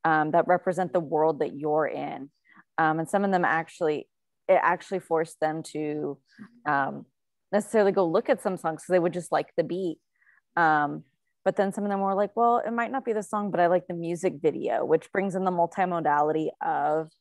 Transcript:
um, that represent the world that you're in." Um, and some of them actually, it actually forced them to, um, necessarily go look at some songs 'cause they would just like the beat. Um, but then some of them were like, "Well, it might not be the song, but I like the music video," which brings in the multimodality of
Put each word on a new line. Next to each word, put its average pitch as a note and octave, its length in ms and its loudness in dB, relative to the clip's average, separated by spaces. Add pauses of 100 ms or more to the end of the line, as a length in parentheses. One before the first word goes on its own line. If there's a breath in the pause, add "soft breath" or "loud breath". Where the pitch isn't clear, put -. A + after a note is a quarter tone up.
um, D#3 280 2
that E3 140 4
represent F3+ 460 0
the F3 80 2
world D#3 400 0
that D3 160 -4
you're D3+ 320 0
in." C#3+ 420 -10 (480 soft breath)
Um, D#3+ 220 2
and D#3+ 80 -4
some G3+ 160 0
of G3 80 2
them E3+ 120 2
actually, D#3 640 -2 (380)
it F#3 160 4
actually F3+ 380 -2
forced E3 400 -4
them D#3 320 -2
to, D3+ 460 -6 (480 loud breath)
um, C#3 400 -2 (460)
necessarily G3+ 400 2
go F#3+ 120 2
look E3+ 240 0
at B3+ 140 0
some F#3+ 140 -2
songs D#3+ 260 -6
'cause F3 100 -2
they F#3 60 6
would E3+ 140 2
just F3 180 -8
like D3+ 260 -2
the E3+ 60 0
beat. E3+ 380 -4 (560 soft breath)
Um, D#3 480 2 (400)
but F#3+ 100 2
then G3 180 2
some G#3 120 -6
of G#3 60 -2
them G3 100 -2
were G3 140 0
like, G3+ 200 -2
"Well, A#3 240 4
it A3+ 140 -4
might A#3 180 -2
not C4 140 -6
be A#3 80 -2
the G#3+ 100 -2
song, G#3 300 -4
but E3+ 80 0
I F3 80 6
like F3+ 180 2
the F3 80 -6
music E3+ 480 -2
video," B2+ 420 0
which - 280 0
brings G3 240 -2
in F#3+ 80 -2
the F#3 80 0
multimodality D#3 1000 0 (100)
of D#3 600 -2